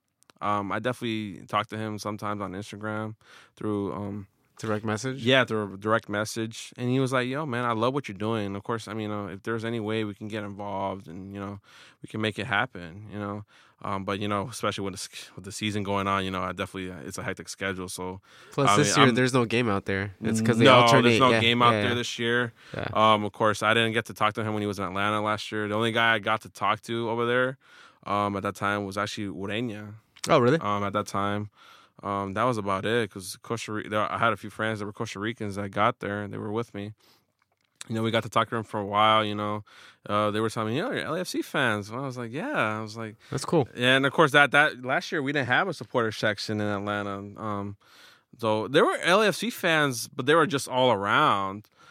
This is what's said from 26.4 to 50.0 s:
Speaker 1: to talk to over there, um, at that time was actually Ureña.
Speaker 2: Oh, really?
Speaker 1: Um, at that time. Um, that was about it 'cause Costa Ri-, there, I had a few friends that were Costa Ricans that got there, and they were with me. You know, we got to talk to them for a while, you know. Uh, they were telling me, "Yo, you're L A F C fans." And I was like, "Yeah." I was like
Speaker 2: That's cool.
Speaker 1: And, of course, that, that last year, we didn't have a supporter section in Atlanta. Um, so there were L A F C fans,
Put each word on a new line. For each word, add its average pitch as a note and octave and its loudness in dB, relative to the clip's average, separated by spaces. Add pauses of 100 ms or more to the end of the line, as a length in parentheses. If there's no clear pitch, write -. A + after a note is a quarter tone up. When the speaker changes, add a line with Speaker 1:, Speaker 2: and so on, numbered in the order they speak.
Speaker 1:
to - -18
talk G#2+ 0
to A#2 -4
over A#2 0
there, B2+ 0 (500)
um, G2+ 0
at G2 -4
that G2+ -4
time G2+ -2
was F#2+ -6
actually G#2 -4
Ureña. G#2 -6 (340)
Speaker 2:
Oh, D#3+ 6
really? B2 4
Speaker 1:
Um, G2+ -2
at G2+ -4
that G#2 -2
time. G2+ -2 (540)
Um, G2 -4
that G#2+ 0
was B2 0
about G2 -2
it A2 0
'cause F#2+ -12
Costa - -8
Ri-, G#2+ -6
there, G#2 -2
I G2 -4
had A2+ 2
a G#2 -4
few G#2+ -12
friends A2 -4
that G#2 -6
were G#2 -10
Costa - -8
Ricans G#2 -6
that G2+ -6
got G#2 2
there, G2+ -4
and G2+ -10
they G#2+ -8
were G#2+ -6
with A#2 -4
me. G2+ -8 (960)
You A2 -4
know, A2+ 0
we A2+ 2
got A2+ 2
to G#2+ -12
talk A2+ 4
to A#2+ -2
them A2 -2
for G#2+ -4
a G2+ -4
while, G#2+ 6
you G#2 -2
know. G#2 -4 (440)
Uh, G#2 2
they G#2 0
were A2+ 0
telling A2 -2
me, B2+ 0
"Yo, A#3+ -4
you're C#3+ -2
L D3 -6
A F#3 -4
F F3 -6
C D#4+ -4
fans." G#2+ 0
And A2+ -10
I C#3 -6
was B2+ -8
like, A#2 -8
"Yeah." D3 -2
I A2 -6
was A2 -10
like A2 -10 (160)
Speaker 2:
That's C3 -4
cool. D3 2
Speaker 1:
And, C3 4
of C3+ 2
course, D#3 4
that, C#3+ 6
that C#3+ 4
last C3+ -2
year, E3 -2
we C#3 -2
didn't C#3+ 0
have D3 2
a E3 -6
supporter A#2 -2
section G#2+ -2
in G#2 -2
Atlanta. G2+ -4 (240)
Um, G2+ -6 (600)
so A2 0
there C#3+ 6
were F4+ 2
L F3 4
A G#3+ 4
F E3+ 0
C G#3+ -4
fans, C#3+ 0